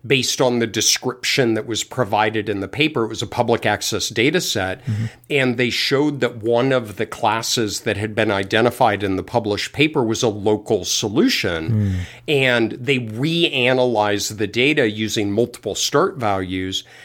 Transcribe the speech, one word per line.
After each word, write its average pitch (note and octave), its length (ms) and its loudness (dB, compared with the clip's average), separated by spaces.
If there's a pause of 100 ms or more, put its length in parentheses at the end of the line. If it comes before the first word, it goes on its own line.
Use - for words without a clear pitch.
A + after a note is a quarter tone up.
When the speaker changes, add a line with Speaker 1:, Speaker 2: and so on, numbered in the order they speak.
Speaker 1:
based C3 360 0
on A#2+ 180 4
the A#2 80 2
description A2+ 840 0
that A2 120 -2
was A2 200 -4
provided A2 640 0
in G2+ 100 -2
the F#2+ 80 -4
paper. C#3+ 380 0
It - 20 -2
was G#2 140 -8
a A#2 60 -4
public A#2 380 0
access G#2 440 -2
data C#3+ 320 2
set, F#2+ 440 -4
Speaker 2:
Mm-hmm. A2 200 -2 (240)
Speaker 1:
and C3 280 2
they B2 120 2
showed C#3 500 0
that A#2+ 240 -2
one A#2+ 300 2
of G#2+ 240 -2
the A2+ 80 -2
classes A2+ 760 -2
that G#2+ 140 -2
had G#2+ 180 -4
been G#2+ 180 2
identified G#2+ 720 2
in F#2+ 120 0
the F2+ 80 -2
published G#2+ 480 -2
paper D#3 320 2
was A2 180 -2
a B2 60 2
local G#2 560 0
solution, G#2 840 0
Speaker 2:
Mm. G#2 240 2 (340)
Speaker 1:
and B2+ 460 2
they B2+ 260 -2
reanalyzed B2 1400 0
the G#2+ 100 -2
data B2+ 420 2
using G#2 420 -2
multiple A2 440 -2
start F3 420 0
values F#2+ 680 -2 (220)